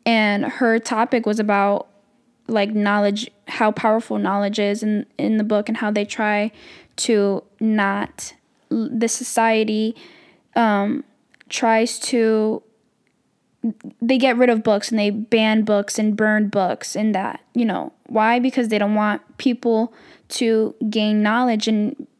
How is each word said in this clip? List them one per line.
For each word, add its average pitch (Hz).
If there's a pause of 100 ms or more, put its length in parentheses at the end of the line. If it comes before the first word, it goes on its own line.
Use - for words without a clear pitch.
And 214
her 233
topic 233
was 214
about, 202 (580)
like, 208
knowledge, 208 (200)
how 214
powerful 220
knowledge 202
is 202
in, 208 (120)
in 220
the 214
book, 208
and 220
how 214
they 208
try 208 (420)
to 202 (160)
not, 208 (340)
the 226
society, 220 (580)
um, 208 (460)
tries 226
to, 220 (1400)
they 233
get 262
rid 247
of 226
books 208
and 226
they 208
ban 220
books 208
and 214
burn 214
books 185
and 214
that, 190 (120)
you 240
know. 175 (140)
Why? 226
Because 247
they 214
don't 208
want 208 (180)
people 233 (360)
to 226 (140)
gain 214
knowledge 220
and 214 (140)